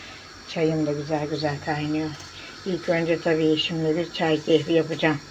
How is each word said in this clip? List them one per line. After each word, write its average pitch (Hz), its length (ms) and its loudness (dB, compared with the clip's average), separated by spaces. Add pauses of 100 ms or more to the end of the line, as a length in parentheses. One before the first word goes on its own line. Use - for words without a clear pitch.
(500)
Çayım 160 360 2
da 147 60 0
güzel 147 360 -2
güzel 147 280 -2 (100)
kaynıyor. 151 440 -2 (560)
İlk 180 240 -2
önce 165 320 2
tabii 160 300 4
eşimle 160 460 2
bir 170 160 -2
çay 160 280 2
keyfi 160 320 4
yapacağım. 156 460 2 (100)